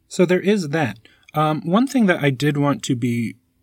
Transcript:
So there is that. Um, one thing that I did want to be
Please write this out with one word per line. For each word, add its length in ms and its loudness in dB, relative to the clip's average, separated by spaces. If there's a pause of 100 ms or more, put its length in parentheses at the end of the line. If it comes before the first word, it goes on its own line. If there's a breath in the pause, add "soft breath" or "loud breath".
So 160 2
there 160 2
is 280 0
that. 300 -2 (340 soft breath)
Um, 280 0
one 260 2
thing 200 2
that 140 2
I 100 2
did 260 -2
want 260 -2
to 140 -2
be 400 -4 (260)